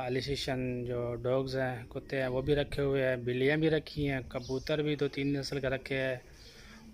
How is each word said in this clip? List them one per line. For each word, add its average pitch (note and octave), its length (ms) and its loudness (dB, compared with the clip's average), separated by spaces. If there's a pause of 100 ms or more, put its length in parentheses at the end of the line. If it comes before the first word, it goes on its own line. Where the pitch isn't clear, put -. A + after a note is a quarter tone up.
अलीशिशन B2+ 640 0 (180)
जो A#2+ 380 -2
dogs C3 340 2
हैं, B2+ 320 -2
कुत्ते - 280 -6
हैं, C3 120 0
वो C3 140 0
भी C#3+ 140 4
रखे C#3+ 260 0
हुए C#3 200 4
हैं, B2+ 220 2
बिल्लियाँ B2+ 360 4
भी D#3+ 100 6
रखी D3+ 360 0
हैं, C3+ 220 0
कबूतर C3 540 -2
भी D3 140 2
दो C#3+ 140 2
तीन C#3+ 280 0
नस्ल C#3 220 -4
के C3 100 0
रखे C3 260 -2
हैं। C3 240 0 (720)